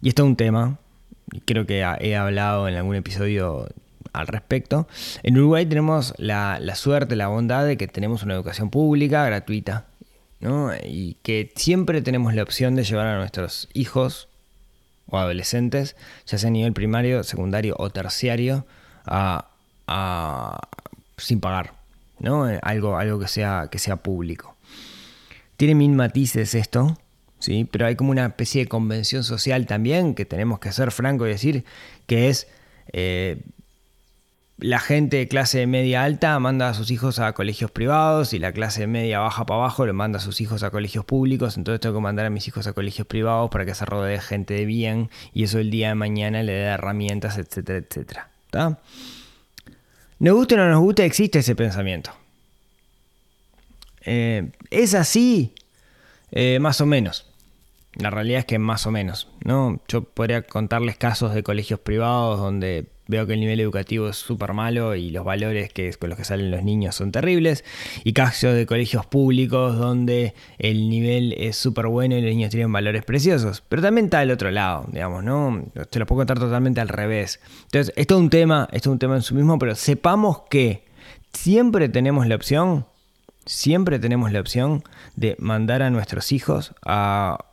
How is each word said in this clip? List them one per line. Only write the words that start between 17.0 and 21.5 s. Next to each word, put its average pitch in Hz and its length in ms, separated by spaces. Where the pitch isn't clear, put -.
secundario 98 560
o 101 120
terciario, 123 760
a, 92 420
a, 78 720
sin 113 240
pagar, 92 340